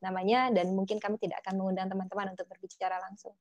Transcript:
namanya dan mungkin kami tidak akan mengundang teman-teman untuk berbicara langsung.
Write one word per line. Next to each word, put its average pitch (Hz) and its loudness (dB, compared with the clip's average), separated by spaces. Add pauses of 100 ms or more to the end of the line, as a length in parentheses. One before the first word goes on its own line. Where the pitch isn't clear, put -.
namanya 208 4
dan 185 4
mungkin 202 0
kami 208 -2
tidak - -4
akan 190 -2
mengundang 190 0
teman-teman 190 -4
untuk 180 -6
berbicara 185 -4
langsung. 196 -14